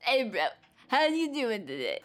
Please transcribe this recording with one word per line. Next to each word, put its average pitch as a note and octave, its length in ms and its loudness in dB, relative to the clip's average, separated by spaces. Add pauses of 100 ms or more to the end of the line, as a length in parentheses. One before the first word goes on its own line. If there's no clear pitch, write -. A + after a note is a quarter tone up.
Hey, C4 220 2
bro, F#3 240 0 (420)
how D4 160 4
you D#4 280 2
doing A3+ 320 -2
today? C3 400 -4